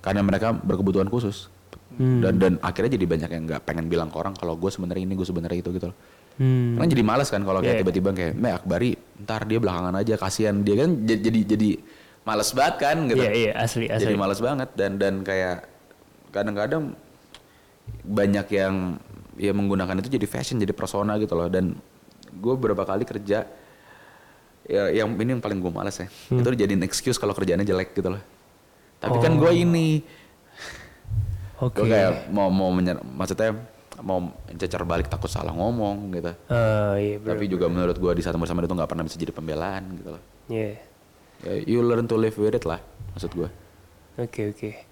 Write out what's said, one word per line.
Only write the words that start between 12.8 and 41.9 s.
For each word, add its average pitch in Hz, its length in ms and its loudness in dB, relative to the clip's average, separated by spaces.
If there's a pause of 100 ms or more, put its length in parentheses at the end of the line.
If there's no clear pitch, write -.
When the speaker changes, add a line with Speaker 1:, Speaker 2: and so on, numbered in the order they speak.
Speaker 1:
gitu. 120 160 4
Speaker 2:
Iya, 113 100 4
iya, 113 240 4
asli, 113 300 0
asli. 110 160 2
Speaker 1:
Jadi 104 120 4
males 98 240 2
banget 131 340 0
dan, 95 220 0
dan 98 280 2
kayak 92 480 -2 (580)
kadang-kadang 107 720 -2 (1040)
banyak 101 480 2
yang 95 480 0 (380)
ya 98 160 0
menggunakan 98 440 0
itu 95 140 -4
jadi - 160 0
fashion, 131 320 -4
jadi 101 140 0
persona 101 440 -2
gitu 107 160 0
loh. 85 140 2
Dan 92 320 0 (540)
gue 110 200 -2
beberapa 107 300 0
kali 95 220 -2
kerja, 104 420 -2 (1160)
ya, 101 260 0
yang 107 240 0
ini 113 160 0
yang 123 100 -2
paling 104 180 -4
gue 90 120 -2
males 95 240 -6
ya. 92 160 -10 (160)
Speaker 2:
Hmm. 127 140 2
Speaker 1:
Itu 120 100 4
dijadiin 101 320 2
excuse - 340 -2
kalau 104 160 -2
kerjaannya 95 300 2
jelek 95 320 0
gitu 92 160 0
loh. 101 120 -6 (720)
Tapi 120 220 0
kan 160 120 4
Speaker 2:
Oh. 160 80 6
Speaker 1:
gue 165 160 6
ini. 165 480 4 (1600)
Speaker 2:
Oke. 127 180 -2
Speaker 1:
Gue 110 100 2
kayak 95 400 4
mau, 98 220 2
mau 95 200 2
menyer-, 90 300 2
maksudnya 95 540 -2 (460)
mau 92 260 -2 (240)
cecer 87 320 -6
balik 85 240 0
takut - 220 -6
salah 82 240 -4
ngomong 101 580 -2
gitu. 85 220 -6 (140)
Speaker 2:
Eh, 107 520 2
iya, 104 180 -2
bener, 107 140 -6
Speaker 1:
Tapi 104 160 0
juga 90 180 0
Speaker 2:
bener. 85 100 0 (100)
Speaker 1:
menurut 87 120 0
gue 90 160 0
di 85 100 0
saat 85 120 -2
yang 82 80 -2
bersamaan 85 240 -2
itu 87 80 -2
nggak 80 160 -2
pernah 85 160 -4
bisa 80 100 -10
jadi 82 140 -6
pembelaan 80 520 -6 (120)
gitu - 160 -14
loh. 82 120 -16 (260)
Speaker 2:
Iya. 110 220 -4 (720)
Speaker 1:
Ya, 95 120 -8 (100)
you 117 180 2
learn 120 240 2